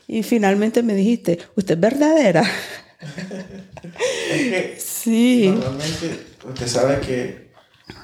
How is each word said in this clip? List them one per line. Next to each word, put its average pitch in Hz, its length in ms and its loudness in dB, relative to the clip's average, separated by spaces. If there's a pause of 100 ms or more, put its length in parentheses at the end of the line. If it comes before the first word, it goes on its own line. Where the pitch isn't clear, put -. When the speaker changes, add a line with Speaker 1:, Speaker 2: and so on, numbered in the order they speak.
Speaker 1:
Y 226 160 -2
finalmente 214 600 2
me 220 120 0
dijiste, 196 440 2 (160)
"¿Usted 190 200 0
es 165 60 -4
verdadera?". 269 600 4
<laughs> - 100 0 (1800)
Speaker 2:
Es 320 100 0
que 233 380 -2
Speaker 1:
Sí. 233 720 2
Speaker 2:
normalmente 156 720 -4 (220)
usted 123 200 -8
sabe 123 320 0
que - 520 -8 (520)